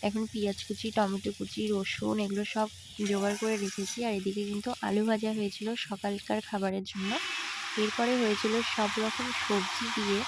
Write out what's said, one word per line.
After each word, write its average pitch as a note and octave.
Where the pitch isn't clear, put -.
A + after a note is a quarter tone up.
এখন G#3+
পেঁয়াজ G3+
কুচি, G#3+
টমেটো G3+
কুচি, G3+
রসুন G#3
এগুলো G3+
সব G#3+
জোগাড় G3+
করে A3
রেখেছি। G3
আর A3+
এদিকে G3
কিন্তু G#3
আলু G#3
ভাজা A3
হয়েছিল G#3
সকালকার G3+
খাবারের F#3+
জন্য। G3
এরপরে A#3
হয়েছিল G#3+
সব G#3
রকম A3+
সবজি G3+
দিয়ে G3+